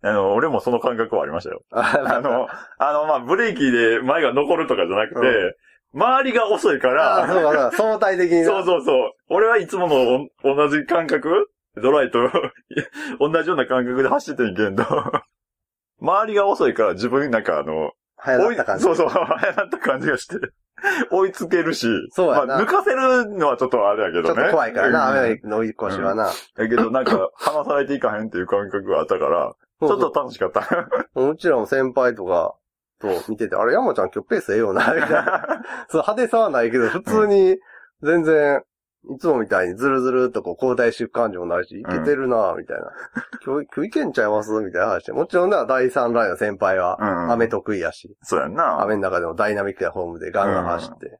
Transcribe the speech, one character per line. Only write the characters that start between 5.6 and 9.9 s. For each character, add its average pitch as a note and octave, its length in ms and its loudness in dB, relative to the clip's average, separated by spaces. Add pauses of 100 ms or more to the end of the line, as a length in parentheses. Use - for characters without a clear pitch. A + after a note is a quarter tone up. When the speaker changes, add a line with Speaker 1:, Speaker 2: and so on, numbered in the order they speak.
Speaker 2:
う C3+ 40 -10
ん。 - 20 -2
Speaker 1:
周 C4 300 2
り A3+ 60 0
が A3 140 2
遅 G3+ 240 2
い C3+ 40 -2
か C3 100 2
ら。 C#3+ 340 4
Speaker 2:
あ、 - 40 0
そ F3+ 140 2
う - 20 2
か、 - 0 -
そ D3 80 4
う D3+ 40 2
か。 C3 220 2
相 G#3+ 220 2
対 F#3+ 200 2
的 F3+ 120 2
に E3+ 100 6
な。 E3 60 4
Speaker 1:
そ F#3 140 2
う F3+ 40 -4
そ F3+ 140 2
う C3 60 -4
そ D3 80 2
う。 B2 200 2 (160)
俺 G3+ 180 4
は A3 120 4
い F3+ 80 -2
つ G3 100 -8
も F3+ 120 0
の C3 400 4 (140)